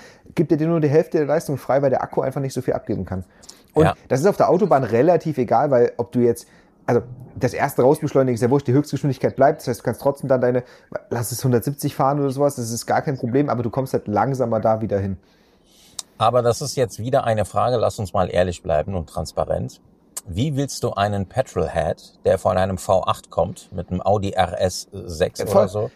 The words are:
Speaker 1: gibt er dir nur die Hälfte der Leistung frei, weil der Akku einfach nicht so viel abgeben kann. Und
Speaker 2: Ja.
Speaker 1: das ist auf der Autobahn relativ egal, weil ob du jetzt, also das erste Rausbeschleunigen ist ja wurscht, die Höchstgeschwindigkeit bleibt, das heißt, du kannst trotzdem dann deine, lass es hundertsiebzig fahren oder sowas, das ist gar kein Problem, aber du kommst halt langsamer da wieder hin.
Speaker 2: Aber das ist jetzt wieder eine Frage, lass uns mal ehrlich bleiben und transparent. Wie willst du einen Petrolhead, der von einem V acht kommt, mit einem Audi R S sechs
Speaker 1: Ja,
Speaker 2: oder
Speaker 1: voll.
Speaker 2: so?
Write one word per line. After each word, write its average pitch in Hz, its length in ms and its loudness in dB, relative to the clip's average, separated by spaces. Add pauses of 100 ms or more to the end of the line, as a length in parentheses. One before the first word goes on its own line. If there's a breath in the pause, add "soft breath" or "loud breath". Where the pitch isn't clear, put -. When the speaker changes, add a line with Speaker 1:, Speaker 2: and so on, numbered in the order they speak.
(360 loud breath)
Speaker 1:
gibt 170 160 2
er 151 60 2
dir 156 100 0
nur 170 120 2
die 151 80 2
Hälfte 165 300 2
der 151 80 2
Leistung 147 320 -2
frei, 135 240 0
weil 139 80 4
der 120 140 0
Akku - 160 -4
einfach 131 200 -4
nicht 135 140 -6
so 131 80 -4
viel - 120 -2
abgeben 98 300 -4
kann. 92 200 -8 (500 loud breath)
Und 156 120 6
Speaker 2:
Ja. - 80 2 (140 loud breath)
Speaker 1:
das 143 120 2
ist 165 60 2
auf 202 100 2
der - 140 4
Autobahn 156 340 4
relativ 143 540 2
egal, 123 340 2
weil 120 240 4
ob - 160 -6
du 123 80 0
jetzt, 120 260 2 (400 soft breath)
also - 160 2 (340)
das - 180 -2
erste 135 280 0
Rausbeschleunigen 135 520 4
ist 110 80 -2
ja 120 80 2
wurscht, 143 160 0
die 123 60 2
Höchstgeschwindigkeit 135 640 0
bleibt, 156 260 4
das - 60 -10
heißt, 117 120 -4
du - 40 -12
kannst 120 160 -4
trotzdem 139 280 -2
dann 131 120 2
deine, 123 240 0 (440 loud breath)
lass 120 240 -4
es 117 120 -10
hundertsiebzig 131 500 0
fahren 143 260 0
oder 139 100 0
sowas, 139 260 0
das 117 140 -6
ist 117 160 -8
gar 113 160 0
kein 143 140 -4
Problem, 131 320 0
aber 120 140 -2
du 117 80 -2
kommst 131 220 -4
halt 120 160 -2
langsamer 113 520 0
da 110 200 2
wieder 101 180 -2
hin. 98 180 -4 (1000 loud breath)
Speaker 2:
Aber 120 240 4
das 120 180 2
ist 139 160 -6
jetzt 123 220 -2
wieder 127 260 0
eine 107 200 0
Frage, 110 320 0
lass 104 220 0
uns 104 140 -6
mal 92 180 0
ehrlich 90 320 -2
bleiben 82 320 -2
und 85 140 -6
transparent. 80 720 -6 (460)
Wie 120 280 -4
willst 135 300 -6
du 117 80 -2
einen 101 340 -2
Petrolhead, - 1000 -4
der 95 100 4
von 92 220 0
einem 95 180 0
V 95 280 0
acht - 260 -2
kommt, - 420 -4
mit 90 180 -8
einem 90 120 -2
Audi 98 300 0
R 92 280 0
S - 320 -2
sechs 87 460 -4
Speaker 1:
Ja, 95 80 -4
Speaker 2:
oder - 60 -4
Speaker 1:
voll. - 160 4
Speaker 2:
so? 104 280 -6